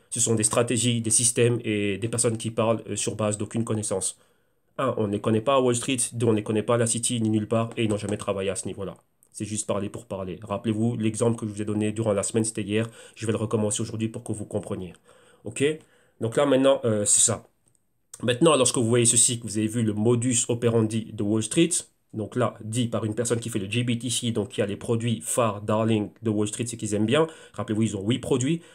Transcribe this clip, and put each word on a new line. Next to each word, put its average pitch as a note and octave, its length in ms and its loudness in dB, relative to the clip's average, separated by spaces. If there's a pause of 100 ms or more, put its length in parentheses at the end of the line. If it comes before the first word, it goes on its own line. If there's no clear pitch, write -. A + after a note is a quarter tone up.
ce - 100 -6
sont A2+ 160 2
des G#2+ 100 4
stratégies, A#2+ 580 2
des A2 80 -2
systèmes A#2+ 520 4
et G2+ 360 0
des A2+ 100 -4
personnes A#2 300 0
qui A2+ 120 -6
parlent, A2+ 380 2
euh, G#2 80 -4
sur G#2 200 -4
base G#2+ 200 0
d'aucune G#2+ 280 -4
connaissance. G#2 540 -4 (600)
Un, C3 180 0
on A2 120 0
ne G2+ 40 -2
les G#2+ 80 -2
connaît A2 220 2
pas C#3 140 2
à C3+ 40 6
Wall B2 160 4
Street. B2+ 220 -2 (160)
Deux, A#2 100 -2
on A2+ 60 6
ne G#2+ 60 4
les G#2 60 0
connaît A2 200 0
pas A#2+ 140 2
à - 20 2
la A#2 80 2
City A#2+ 340 -2
ni A2 80 2
nulle G#2+ 200 2
part A2+ 280 0
et A#2 80 0
ils G#2 60 2
n'ont G2+ 80 0
jamais G2+ 180 -4
travaillé G2 320 -2
à F#2 80 -2
ce - 100 -6
niveau-là. F#2+ 280 -8 (400)
C'est A2+ 100 -8
juste G#2 220 -6
parler G2+ 220 -2
pour - 180 -12
parler. F#2 380 -8
Rappelez-vous, G#2+ 520 0
l'exemple A2 400 0
que A#2 80 -8
je G#2+ 80 -6
vous G2+ 80 -8
ai G#2+ 40 -6
donné G#2+ 260 0
durant G#2+ 220 0
la G2 100 2
semaine, A2 220 0
c'était A2 180 -4
hier. G#2+ 260 0 (280)
Je A2 100 -8
vais A2 60 2
le G#2+ 60 0
recommencer A2 440 0
aujourd'hui A2 260 -4
pour A2+ 140 -10
que - 100 -8
vous G2+ 120 -8
compreniez. F#2 480 -8 (500)
OK ? A2+ 200 -6 (580)
Donc A2+ 160 -4
là, D3 100 6
maintenant, C3+ 380 6
euh, G#2+ 200 2
c'est - 160 4
ça. G#2 240 0 (800)
Maintenant, B2 320 4
lorsque C3 240 2
vous A#2 100 2
voyez A#2+ 180 4
ceci, A#2+ 340 4
que A#2 40 -10
vous G#2 140 -6
avez A2 80 2
vu A2+ 160 -2
le G#2+ 100 2
modus A#2+ 560 2
operandi A2+ 640 0
de G#2+ 120 -6
Wall A2 180 2
Street, E3+ 280 2 (420)
donc G#2+ 240 -8
là, A#2 260 0
dit A2+ 240 -2
par A2+ 180 -4
une G#2+ 120 -4
personne A#2+ 240 0
qui A#2 80 -8
fait A#2 100 -4
le G2 100 -4
G A#2 140 -2
B A#2+ 160 -2
T B2 100 -6
C, A#2 220 -2
donc G#2 200 -2
qui - 120 -2
a G2+ 40 0
les G2 100 -6
produits A2+ 440 -2
phares, G#2 420 0
darling A2 480 2 (120)
de A2 80 0
Wall G#2 160 2
Street, A#2 220 -6
c'est A#2 80 -8
qu'ils G#2 180 -4
aiment G#2 100 2
bien. C#3+ 220 4 (280)
Rappelez-vous, G#2+ 280 -2
ils G#2 140 0
ont F#2+ 100 -6
huit B2 140 2
produits. C#3+ 420 0 (120)